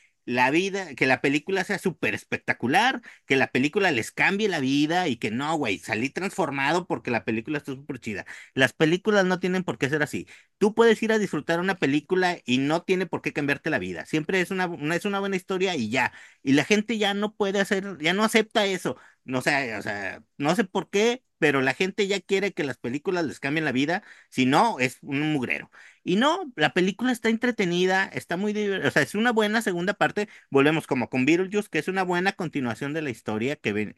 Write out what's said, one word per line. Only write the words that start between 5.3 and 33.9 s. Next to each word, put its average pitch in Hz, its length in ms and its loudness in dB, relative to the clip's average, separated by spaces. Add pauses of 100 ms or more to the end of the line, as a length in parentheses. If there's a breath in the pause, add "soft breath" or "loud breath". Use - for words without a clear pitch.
no, 143 260 -2
güey, 107 220 -2
salí 113 320 -4
transformado 165 760 -2
porque - 240 -6
la 117 160 -2
película 117 320 -4
está 143 140 -8
súper 135 280 -10
chida. 101 260 -10 (280 loud breath)
Las 131 200 4
películas 185 520 4
no 185 140 2
tienen 185 240 0
por - 160 -6
qué 135 100 0
ser 147 140 0
así. 101 240 -6 (320 loud breath)
Tú 208 160 2
puedes 226 260 6
ir 220 120 0
a 220 40 4
disfrutar 170 420 0
una 185 200 -2
película 165 680 0
y 127 140 2
no 151 240 0
tiene 185 240 0
por 131 160 -6
qué 151 100 -4
cambiarte 147 380 -2
la 131 80 0
vida. 90 260 -6
Siempre 156 360 -2
es 170 100 -4
una, 185 160 -2
una, 160 280 -4
es 170 100 -4
una 202 140 -2
buena 196 160 -4
historia 185 400 -2
y 113 140 -2
ya. 120 240 0 (300 loud breath)
Y 135 100 2
la 143 100 6
gente 214 360 0
ya 202 160 0
no 208 200 -2
puede 196 240 0
hacer, 196 400 -2
ya 160 140 0
no 208 100 2
acepta 220 440 2
eso. 180 300 -4 (260 loud breath)
No, 127 160 -4
o - 20 0
sea, 131 380 0
o - 20 -6
sea, 101 420 -8 (140)
no 151 180 0
sé 226 80 2
por 185 260 -4
qué, 226 340 0 (160)
pero 139 220 4
la 131 120 2
gente 190 340 -2
ya 196 120 -2
quiere 196 340 0
que 156 100 -4
las 135 140 -4
películas 160 480 -4
les 98 140 -8
cambien 156 260 -2
la 139 60 0
vida, 143 320 0 (260 loud breath)
si 127 160 2
no, 170 340 4
es 127 220 -2
un 143 200 -4 (120)
mugrero. 90 380 -4 (320 loud breath)
Y 175 120 0
no, 294 400 0
la 151 180 2
película 196 380 0
está 226 180 -2
entretenida, 190 840 0
está 170 240 -6
muy 208 160 -2
diver-, 196 320 -2
o 123 60 2
sea, 147 120 2
es - 120 -4
una 233 160 2
buena 220 300 2
segunda 190 320 -2
parte. 208 340 -2 (220 loud breath)
Volvemos 147 380 4
como 123 220 -2
con 131 160 0
Beetlejuice, 185 440 2
que 156 100 -2
es - 80 -4
una 190 160 -2
buena 180 300 0
continuación 143 600 -4
de 160 100 -4
la 143 80 -4
historia 113 440 -4
que - 180 -4
ven-, 104 240 -4